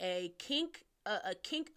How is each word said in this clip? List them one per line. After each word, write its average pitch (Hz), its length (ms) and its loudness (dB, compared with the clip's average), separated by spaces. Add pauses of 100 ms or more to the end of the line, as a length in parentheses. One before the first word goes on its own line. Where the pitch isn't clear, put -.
a 180 380 0
kink, 320 480 0 (200)
a, 202 200 2
a 190 100 0
kink - 400 -4